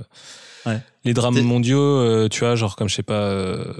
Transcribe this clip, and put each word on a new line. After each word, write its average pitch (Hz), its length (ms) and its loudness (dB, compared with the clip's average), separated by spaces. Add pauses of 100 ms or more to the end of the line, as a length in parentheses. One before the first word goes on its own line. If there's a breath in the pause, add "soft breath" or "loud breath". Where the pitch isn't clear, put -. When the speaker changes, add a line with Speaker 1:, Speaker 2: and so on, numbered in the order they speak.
(640 loud breath)
Speaker 1:
Ouais. 113 140 -2 (240)
Speaker 2:
les 120 100 0
drames 120 220 2
Speaker 1:
T'es- 120 60 4
Speaker 2:
mondiaux, 131 580 2
euh, 113 300 2
tu - 100 -6
vois, 120 160 2
genre 110 220 -2
comme, 107 100 -2
je - 80 -2
sais 104 80 -4
pas, 104 240 -2
euh, 92 520 -4